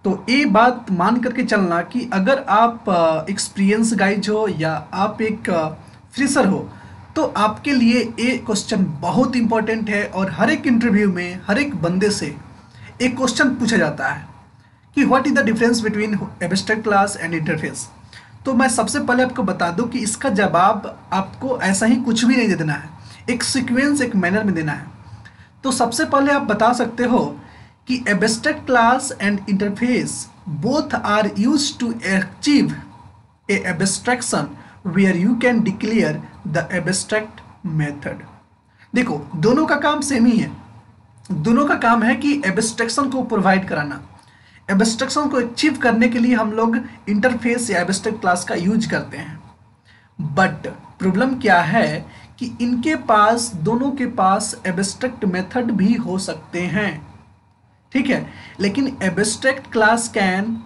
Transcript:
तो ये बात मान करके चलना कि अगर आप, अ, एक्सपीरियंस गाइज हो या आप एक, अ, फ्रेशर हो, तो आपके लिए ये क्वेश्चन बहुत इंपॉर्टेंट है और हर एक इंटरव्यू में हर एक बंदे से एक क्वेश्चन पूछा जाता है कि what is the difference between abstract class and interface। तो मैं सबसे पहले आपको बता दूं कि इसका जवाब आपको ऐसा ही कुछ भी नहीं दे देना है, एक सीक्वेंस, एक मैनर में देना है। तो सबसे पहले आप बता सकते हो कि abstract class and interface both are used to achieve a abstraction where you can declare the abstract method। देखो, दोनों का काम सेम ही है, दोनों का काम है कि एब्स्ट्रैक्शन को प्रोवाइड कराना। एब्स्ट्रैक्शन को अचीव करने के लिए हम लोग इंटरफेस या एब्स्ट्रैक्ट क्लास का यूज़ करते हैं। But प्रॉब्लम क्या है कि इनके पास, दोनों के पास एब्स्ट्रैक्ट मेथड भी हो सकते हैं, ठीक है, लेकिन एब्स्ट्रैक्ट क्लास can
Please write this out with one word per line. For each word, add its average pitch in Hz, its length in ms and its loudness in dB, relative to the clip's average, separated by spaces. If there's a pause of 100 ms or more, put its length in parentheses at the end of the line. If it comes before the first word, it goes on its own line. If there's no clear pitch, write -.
तो 185 240 -2
ये 277 160 2
बात 233 460 4
मान 190 260 2
करके 247 280 -2
चलना 175 380 0
कि - 300 -6
अगर 190 360 2
आप, 226 420 2
अ, 165 400 2
एक्सपीरियंस 214 640 0
गाइज 196 340 0
हो 214 200 0
या 156 460 -4
आप 208 280 -2
एक, 214 280 -4
अ, 160 180 0 (460)
फ्रेशर 269 320 2
हो, 156 240 -2 (460)
तो 311 200 -2
आपके 226 360 0
लिए 240 300 4 (180)
ये 247 180 0
क्वेश्चन 196 480 -2 (140)
बहुत 202 360 0
इंपॉर्टेंट 220 540 0
है 202 160 -2
और 185 240 -4
हर 190 200 0
एक 311 160 -2
इंटरव्यू 220 460 4
में 175 340 -6
हर 208 120 0
एक 285 240 -2
बंदे 190 280 2
से 147 260 -6 (680)
एक 254 140 0
क्वेश्चन 262 320 0
पूछा 233 280 0
जाता 151 320 0
है - 180 -6 (680)
कि 277 100 2
what 254 180 4
is 285 100 0
the 277 120 2
difference 233 400 2
between 208 340 -2 (240)
abstract 196 460 -2
class 202 220 4 (140)
and 165 160 -4
interface। 156 400 -4 (640)
तो 269 100 0
मैं 262 140 4
सबसे 254 320 0
पहले 254 220 2
आपको 247 200 -2
बता 180 280 -2
दूं 208 160 -2
कि 247 120 -6
इसका 247 300 -4
जवाब 202 720 2 (140)
आपको 196 480 -4
ऐसा 190 260 2
ही 247 100 6
कुछ 233 280 0
भी 254 120 4
नहीं 220 120 2
दे 180 60 2
देना 156 180 -2
है, - 160 -8 (420)
एक 240 120 -2
सीक्वेंस, 269 580 0
एक 233 160 -2
मैनर 190 280 2
में 190 100 2
देना 156 180 -2
है। - 140 -10 (760)
तो 262 80 0
सबसे 254 320 0
पहले 285 280 2
आप 277 100 2
बता 214 300 2
सकते 240 320 -2
हो - 360 0 (480)
कि 247 200 -4
abstract 226 640 0
class 247 320 4
and 202 360 -2 (100)
interface 202 640 0 (540)
both 294 280 0 (100)
are 208 300 2
used 247 460 2
to 233 120 -2
achieve 196 800 0 (800)
a 190 240 0
abstraction 196 720 -2 (520)
where 190 200 4 (100)
you 233 180 2
can 247 100 4
declare 190 600 0 (340)
the 165 140 -2 (180)
abstract 202 600 -4 (340)
method। 143 400 -4 (800)
देखो, 240 420 -2
दोनों 254 300 4
का 294 100 2
काम 294 240 0
सेम 240 260 2
ही 220 120 4
है, 147 120 -2 (840)
दोनों 233 340 2
का 339 80 2
काम 233 280 2
है 240 120 2
कि 285 320 0
एब्स्ट्रैक्शन 226 640 -2
को 254 120 -2
प्रोवाइड 190 460 0
कराना। 147 340 -6 (680)
एब्स्ट्रैक्शन 254 580 2
को 277 80 0
अचीव 247 420 0
करने 233 300 4
के 240 100 0
लिए 240 160 4
हम 220 180 0
लोग 226 260 2 (300)
इंटरफेस 240 600 0
या 175 100 2
एब्स्ट्रैक्ट 185 400 -2
क्लास 185 240 0
का 214 100 -6
यूज़ 180 360 0
करते 143 260 -4
हैं। 151 240 -12 (800)
But 156 280 2 (480)
प्रॉब्लम 208 360 2
क्या 190 260 4
है 170 460 0 (320)
कि 247 220 -8
इनके 247 360 0
पास, 220 580 4
दोनों 233 360 0
के 254 160 -4
पास 208 500 0 (100)
एब्स्ट्रैक्ट 196 580 -4
मेथड 190 460 -2
भी 202 240 2
हो 185 240 -2
सकते 175 420 -8
हैं, 175 460 -4 (840)
ठीक 269 180 0
है, - 200 -2 (300)
लेकिन 202 420 -2
एब्स्ट्रैक्ट 214 680 -2
क्लास 226 460 2
can 190 260 0 (220)